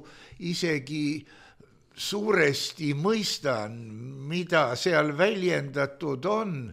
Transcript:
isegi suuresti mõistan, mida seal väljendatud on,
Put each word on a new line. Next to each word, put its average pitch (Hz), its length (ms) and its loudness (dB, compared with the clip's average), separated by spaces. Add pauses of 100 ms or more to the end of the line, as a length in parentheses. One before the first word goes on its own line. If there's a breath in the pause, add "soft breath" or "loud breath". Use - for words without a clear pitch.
(360 soft breath)
isegi 151 840 -2 (720 soft breath)
suuresti 170 960 2
mõistan, 143 840 0 (460)
mida 160 540 2
seal 151 380 2
väljendatud 143 1120 0
on, 214 280 -2 (200)